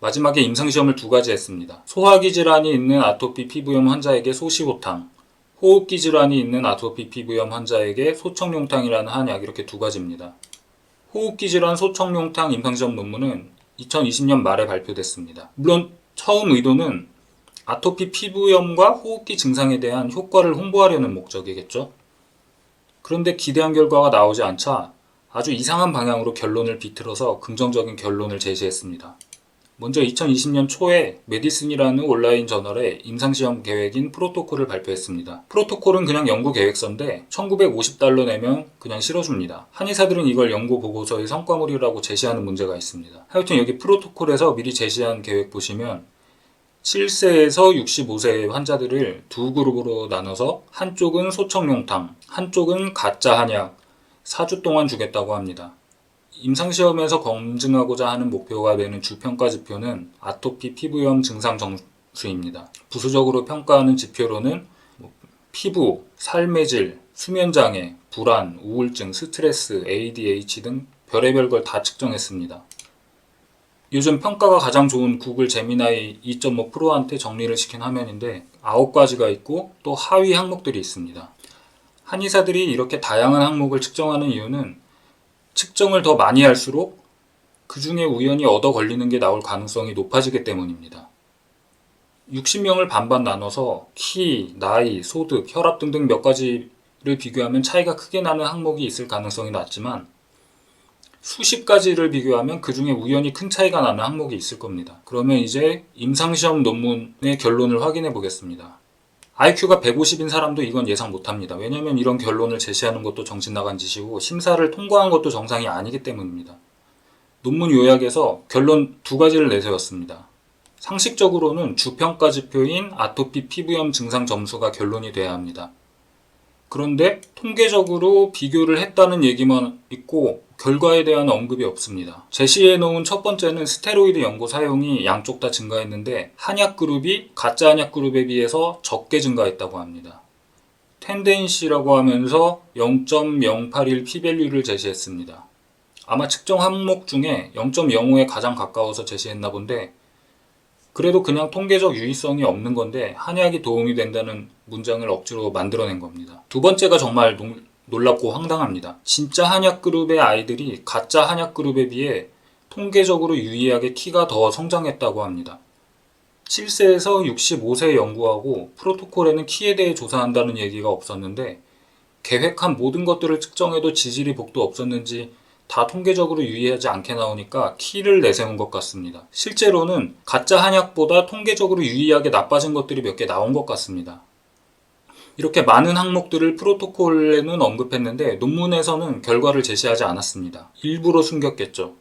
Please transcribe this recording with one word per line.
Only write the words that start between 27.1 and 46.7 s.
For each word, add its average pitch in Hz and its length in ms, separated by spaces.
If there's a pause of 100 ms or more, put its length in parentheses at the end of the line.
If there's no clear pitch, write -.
긍정적인 117 560
결론을 101 420
제시했습니다. 92 800 (640)
먼저 135 220
이천이십 131 480
년 139 160
초에 175 600
메디슨이라는 139 760
온라인 120 460
저널에 104 560
임상시험 123 580
계획인 104 480
프로토콜을 - 560
발표했습니다. 92 840
프로토콜은 190 560
그냥 147 220
연구 120 260
계획서인데 104 760
천구백오십 190 720
달러 131 240
내면 120 420 (140)
그냥 107 200
실어줍니다. 98 720
한의사들은 190 560
이걸 120 240
연구 117 300
보고서의 107 480
성과물이라고 143 720
제시하는 110 440
문제가 95 300
있습니다. - 540
하여튼 185 280
여기 127 220
프로토콜에서 160 760
미리 120 180
제시한 113 480
계획 101 280
보시면 104 560 (760)